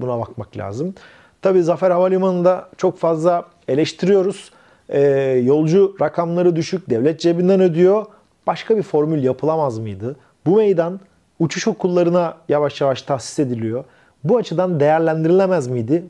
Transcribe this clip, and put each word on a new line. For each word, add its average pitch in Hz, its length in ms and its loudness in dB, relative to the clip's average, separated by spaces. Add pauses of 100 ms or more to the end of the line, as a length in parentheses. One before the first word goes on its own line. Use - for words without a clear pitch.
Buna 123 180 -4
bakmak - 380 -10
lazım. 110 380 -8 (480)
Tabii 185 200 4
Zafer 175 280 0
Havalimanı'nda 180 840 0
çok 185 220 -2
fazla 165 460 0 (240)
eleştiriyoruz. 185 800 0 (380)
Ee, 143 120 0 (440)
yolcu 160 560 2
rakamları 170 560 0
düşük, 165 340 -6
devlet 135 300 0
cebinden 180 400 2
ödüyor. 185 460 2 (400)
Başka 185 300 -2
bir 202 60 0
formül 151 420 0
yapılamaz 135 540 -2
mıydı? 110 380 -10 (300)
Bu 175 100 4
meydan 190 440 0 (380)
uçuş 170 300 -2
okullarına 175 640 0 (140)
yavaş 147 320 0
yavaş 139 220 -2
tahsis - 360 -6
ediliyor. 120 460 -4 (400)
Bu 190 120 2
açıdan 180 440 -2
değerlendirilemez 160 880 2
miydi? 127 420 -2